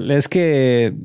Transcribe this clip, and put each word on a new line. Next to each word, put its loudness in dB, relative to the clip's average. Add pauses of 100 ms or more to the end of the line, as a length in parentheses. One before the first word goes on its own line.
(120)
es 2
que 2 (120)